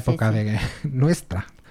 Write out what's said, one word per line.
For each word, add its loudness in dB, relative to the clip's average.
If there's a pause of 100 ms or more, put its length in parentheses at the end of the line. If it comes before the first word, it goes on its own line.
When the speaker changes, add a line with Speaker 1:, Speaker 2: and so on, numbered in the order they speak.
(120)
Speaker 1:
época 2
Speaker 2:
sí. 2
Speaker 1:
de 0 (120)
<laughs> -14
nuestra. 0 (260)